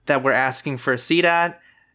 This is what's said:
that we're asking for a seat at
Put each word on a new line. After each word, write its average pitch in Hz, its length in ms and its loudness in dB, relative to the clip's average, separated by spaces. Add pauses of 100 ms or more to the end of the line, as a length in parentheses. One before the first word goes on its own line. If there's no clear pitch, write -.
that 139 180 0
we're 135 80 2
asking 131 460 -2
for 127 160 -2
a 123 40 -2
seat 165 280 0
at 170 340 0 (360)